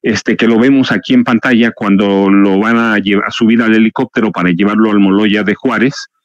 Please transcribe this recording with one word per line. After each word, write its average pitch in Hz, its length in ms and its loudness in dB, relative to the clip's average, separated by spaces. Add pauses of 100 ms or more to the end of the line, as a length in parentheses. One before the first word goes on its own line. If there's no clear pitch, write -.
este, 110 340 -2
que 113 120 0
lo 117 100 2
vemos 131 340 2
aquí 113 220 -4
en 123 100 2
pantalla 117 480 0
cuando 98 600 0
lo 98 280 2
van 113 180 0
a 113 200 0
llevar, 101 300 -2
a 104 40 -8
subir 113 300 0
al 110 140 2
helicóptero 110 560 -2
para 87 180 -2
llevarlo 104 400 0
al 104 100 2
Moloya 101 440 0
de 98 100 -2
Juárez, 123 540 -4 (180)